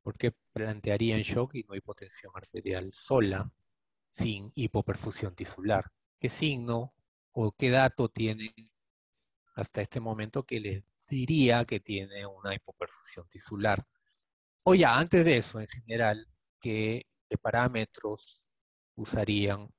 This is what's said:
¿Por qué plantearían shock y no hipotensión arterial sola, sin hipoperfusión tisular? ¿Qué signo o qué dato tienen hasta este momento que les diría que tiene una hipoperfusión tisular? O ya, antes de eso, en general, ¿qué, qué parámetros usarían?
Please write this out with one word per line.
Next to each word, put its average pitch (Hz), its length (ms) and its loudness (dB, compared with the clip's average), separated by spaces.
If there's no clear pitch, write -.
¿Por - 160 -12
qué 120 160 0
plantearían 110 680 0
shock 120 340 -2
y 117 80 -6
no 101 120 -14
hipotensión 98 600 -14
arterial 95 580 -8
sola, 101 580 0
sin 104 420 -4
hipoperfusión 104 800 -4
tisular? 98 500 -2
¿Qué 123 100 -4
signo 120 640 -2
o 110 180 0
qué 131 180 0
dato 127 400 4
tienen 110 440 -4
hasta 107 260 -6
este 104 180 -6
momento 110 440 -6
que 117 160 -6
les 101 240 -6
diría 127 580 4
que 104 140 -4
tiene 98 460 -8
una 98 300 -6
hipoperfusión - 760 -14
tisular? 101 560 -2
O 185 100 8
ya, 139 240 8
antes 170 280 4
de 147 120 6
eso, 110 220 -2
en 107 80 -10
general, 113 580 -2
¿qué, 110 440 -2
qué 110 80 -6
parámetros 113 1080 -2
usarían? 104 840 -2